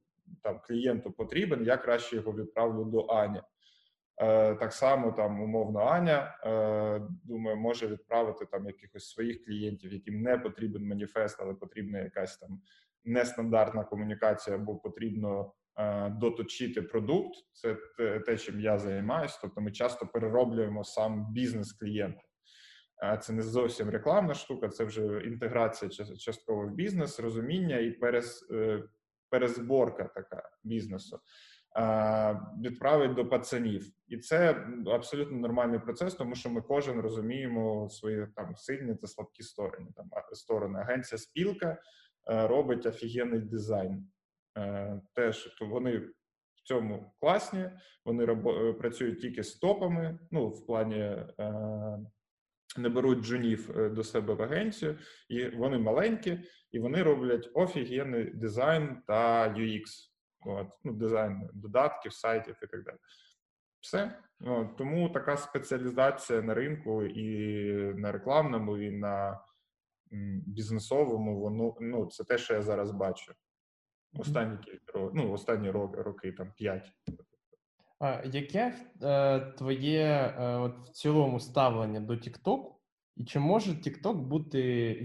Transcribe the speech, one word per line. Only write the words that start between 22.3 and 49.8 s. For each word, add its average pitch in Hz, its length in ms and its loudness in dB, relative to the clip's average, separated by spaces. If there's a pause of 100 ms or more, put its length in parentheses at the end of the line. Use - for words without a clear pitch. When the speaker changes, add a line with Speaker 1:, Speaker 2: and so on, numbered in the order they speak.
Speaker 1:
Е, 104 140 2
це 110 160 -6
не 110 80 0
зовсім 113 480 2
рекламна 147 440 4
штука, 127 360 -4
це - 140 -2
вже 107 420 -2
інтеграція 113 640 0
ча-, - 260 -10
частково 107 500 -4
в 101 40 -6
бізнес, 165 480 -2
розуміння 127 580 0
і 117 140 2
перес-, 120 600 0
е, 110 320 0 (460)
перезборка 120 760 2
така - 460 -10 (140)
бізнесу. 101 560 -6 (580)
Е, 110 640 4 (220)
відправить 131 500 4
до 120 120 2
пацанів. 117 600 0 (220)
І 117 100 -10
це 160 480 4 (220)
абсолютно 135 500 0
нормальний 117 420 2
процес, 175 340 -4
тому 123 220 -4
що 123 140 -6
ми 117 120 -2
кожен 135 400 0
розуміємо 110 880 -2
свої 107 460 -4
там - 200 -8
сильні 135 400 -4
та 101 120 -10
слабкі - 360 -12
сторони. - 520 -8
Там, 98 160 -16
а, 104 240 -10
сторони. 101 440 -2
Агенція 120 400 -4
"Спілка", 180 600 -2 (480)
е, 110 180 4
робить 120 380 4
офігенний 117 540 -2
дизайн. 104 680 -2 (500)
Е, 101 440 -6 (120)
теж, 117 460 -2
то 113 60 -6
вони 120 320 0
в - 640 -12
цьому 107 560 -2
класні, 185 500 2 (360)
вони 117 200 2
рабо-, 113 440 2
е, 113 40 0
працюють 117 480 -2
тільки 110 220 -6
з - 120 -10
топами, 170 640 0 (120)